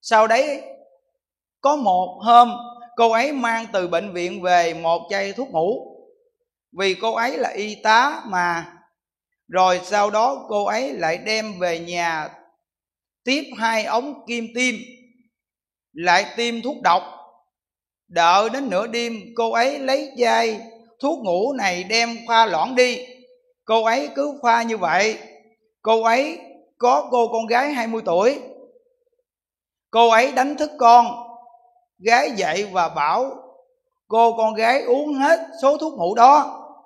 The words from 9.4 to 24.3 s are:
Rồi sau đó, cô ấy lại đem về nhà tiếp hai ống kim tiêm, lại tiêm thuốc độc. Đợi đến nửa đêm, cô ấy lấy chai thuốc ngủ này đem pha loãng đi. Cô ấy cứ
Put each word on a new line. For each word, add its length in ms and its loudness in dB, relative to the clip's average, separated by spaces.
Rồi 360 2
sau 260 0
đó, 400 -2
cô 160 -2
ấy 280 -4
lại 240 -2
đem 420 -6
về 200 -4
nhà 500 -6
tiếp 200 -2
hai 280 -2
ống 280 -4
kim 280 -6
tiêm, 200 -2
lại 320 2
tiêm 260 -4
thuốc 200 -6
độc. 220 2
Đợi 420 2
đến 200 -6
nửa 180 -2
đêm, 340 -6
cô 160 -2
ấy 280 0
lấy 380 -2
chai 440 0
thuốc 180 -2
ngủ 340 -2
này 300 -4
đem 340 -2
pha 180 4
loãng 300 -2
đi. 300 2
Cô 180 2
ấy 320 0
cứ 280 -4